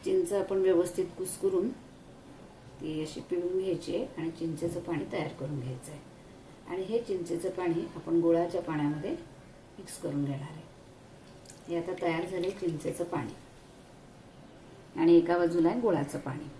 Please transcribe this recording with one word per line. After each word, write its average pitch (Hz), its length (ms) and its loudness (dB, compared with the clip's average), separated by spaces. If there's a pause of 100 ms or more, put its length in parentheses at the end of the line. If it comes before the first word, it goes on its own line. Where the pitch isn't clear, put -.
चिंच 185 280 2
आपण 196 240 0
व्यवस्थित 185 480 4 (120)
कुस्करून 185 520 0 (1120)
ती 156 200 -4
अशी - 180 -8
पिळून 180 400 -2
घ्यायची 180 360 -2
आहे 226 100 -2 (120)
आणि 165 140 -4
चिंचेचं 165 480 -4
पाणी 170 320 -4
तयार 165 160 -2
करून 143 320 -6
घ्यायचं 127 320 -8
आहे. 143 100 -14 (680)
आणि 180 140 -4
हे 214 180 0
चिंचेचं 175 500 -2
पाणी 170 460 0
आपण 165 260 2
गुळाच्या 170 400 4
पाण्यामध्ये 151 500 -2 (680)
मिक्स - 240 -12
करून 143 240 -2
घेणार 139 140 -4
आहे. 143 240 -12 (1040)
हे 170 100 -2
आता 170 140 -2 (100)
तयार 170 240 0
झाले 185 260 -2
चिंचेचं 165 520 -2
पाणी 123 300 -4 (1700)
आणि 165 180 10
एका 170 200 6
बाजूला 170 320 4
आहे 233 100 2
गुळाचं 170 400 2
पाणी 131 300 -6 (100)